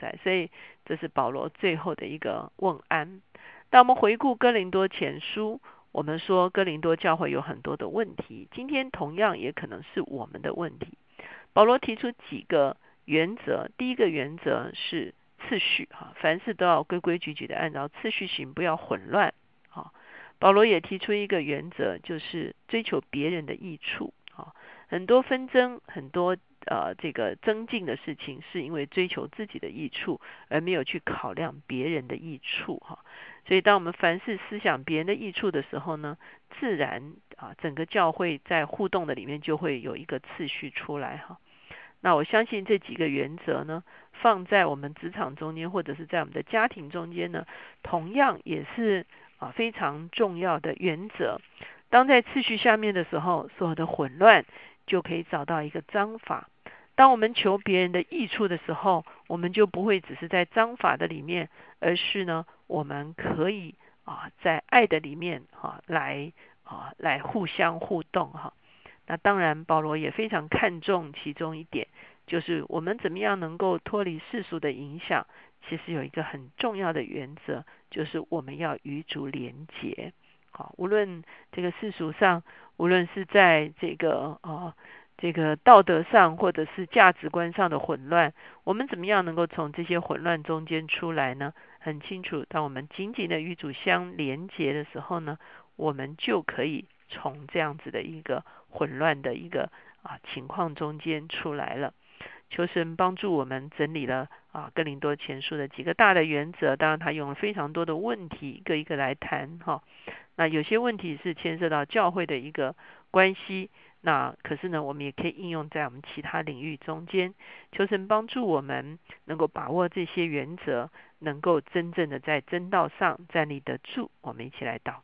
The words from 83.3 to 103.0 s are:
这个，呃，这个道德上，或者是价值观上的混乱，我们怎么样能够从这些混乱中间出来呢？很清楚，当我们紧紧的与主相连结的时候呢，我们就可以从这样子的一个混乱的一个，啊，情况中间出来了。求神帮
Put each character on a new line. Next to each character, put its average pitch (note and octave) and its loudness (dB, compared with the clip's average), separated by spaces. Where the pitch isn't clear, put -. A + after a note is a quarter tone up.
这 D#3+ -2
个， D3+ 0
呃， D#3+ -8
这 E3+ -2
个 D#3 2
道 G#3+ 12
德 E3+ 4
上， F3 6
或 F3+ 2
者 D#3 -2
是 F#3+ -4
价 F#3+ 8
值 - -8
观 E3+ -2
上 F#3 2
的 D3+ 0
混 C#3 -4
乱， D#3+ 6
我 G3 0
们 C4 -4
怎 G3 -6
么 F3 -6
样 G3 4
能 E3+ -4
够 E3+ 2
从 D3+ -4
这 E3+ -6
些 E3+ 0
混 - -4
乱 E3 0
中 D#3+ -4
间 D#3+ -4
出 E3 -4
来 C3+ 0
呢？ C#3+ -6
很 D3+ -6
清 F#3 -10
楚， D3+ -6
当 D#3 -2
我 D3+ -2
们 C3+ -10
紧 G3+ -8
紧 G3 -4
的 E3+ -2
与 E3+ -6
主 D3+ -10
相 F3+ 0
连 D3+ -4
结 C#3+ -2
的 D3 -4
时 - -12
候 E3+ -4
呢， D3+ -8
我 D3+ 0
们 C#3 -8
就 G#3 0
可 - -4
以 D3 -4
从 D3 -10
这 F3 -4
样 D#3 -2
子 C#3 -14
的 G#2+ -4
一 D#3+ -12
个 B2+ -4
混 C3+ -4
乱 D3 0
的 B2+ -2
一 E3+ -10
个， - -4
啊， - -14
情 C3 -12
况 E3 -4
中 D3+ -6
间 D#3 -6
出 - -6
来 C#3+ -6
了。 C#3 -4
求 F3 -2
神 E3 -2
帮 F#3 2